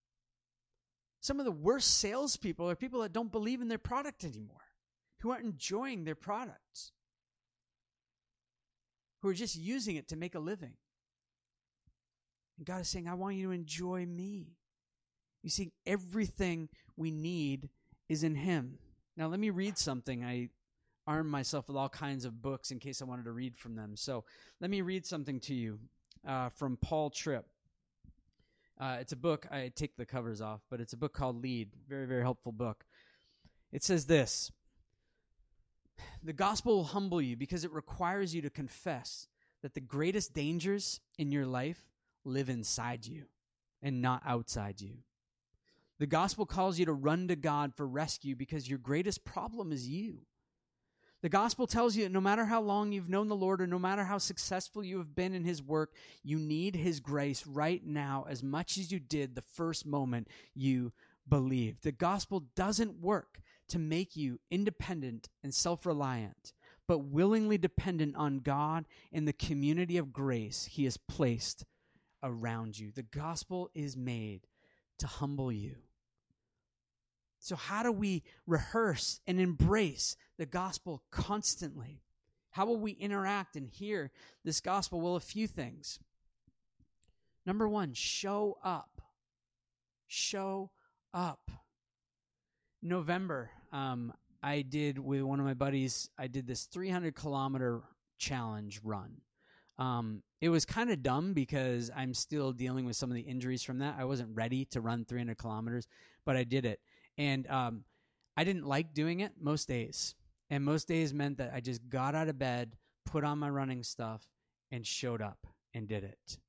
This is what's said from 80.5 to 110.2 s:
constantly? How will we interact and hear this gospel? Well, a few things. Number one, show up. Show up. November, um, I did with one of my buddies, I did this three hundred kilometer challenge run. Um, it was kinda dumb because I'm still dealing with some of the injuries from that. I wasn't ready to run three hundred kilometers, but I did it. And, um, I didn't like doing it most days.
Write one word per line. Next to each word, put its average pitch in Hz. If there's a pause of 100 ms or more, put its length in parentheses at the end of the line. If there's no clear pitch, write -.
constantly? 147 (460)
How 196
will 226
we 208
interact 196
and 135
hear 185 (320)
this -
gospel? 185
Well, 175
a 160
few 214
things. 135 (1500)
Number 208
one, 190
show 202
up. - (1040)
Show 196 (420)
up. 175 (1300)
November, 170 (200)
um, 127 (300)
I 143
did 139
with 135
one 135
of 139
my 135
buddies, 135
I 131
did 127
this 120
three 185
hundred 175
kilometer 135 (340)
challenge 107
run. 107 (560)
Um, 120 (180)
it 165
was 165
kinda 226
dumb 139
because 127
I'm 131
still 139
dealing 127
with 120
some 127
of 123
the 117
injuries 127
from 127
that. 143
I 131
wasn't 123
ready 123
to 123
run 117
three 123
hundred 117
kilometers, 117 (380)
but 135
I 127
did 123
it. 107 (360)
And, 135
um, 123 (540)
I 165
didn't 180
like 151
doing 160
it 208
most 147
days. - (340)